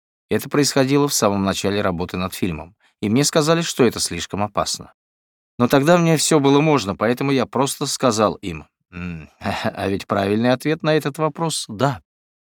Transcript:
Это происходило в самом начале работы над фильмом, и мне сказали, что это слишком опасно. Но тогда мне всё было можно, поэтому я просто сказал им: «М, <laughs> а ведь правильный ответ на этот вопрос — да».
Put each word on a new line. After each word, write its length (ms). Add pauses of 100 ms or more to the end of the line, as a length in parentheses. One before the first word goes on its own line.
(300)
Это 180
происходило 600
в 60
самом 280
начале 380
работы 360
над 160
фильмом, 440 (240)
и 80
мне 160
сказали, 360
что 240
это 140
слишком 440
опасно. 500 (680)
Но 80
тогда 320
мне 180
всё 220
было 220
можно, 340
поэтому 380
я 140
просто 400
сказал 480
им: 320 (260)
«М, 420
<laughs> 60
а 480
ведь 180
правильный 460
ответ 320
на 100
этот 240
вопрос — 500
да». 340 (540)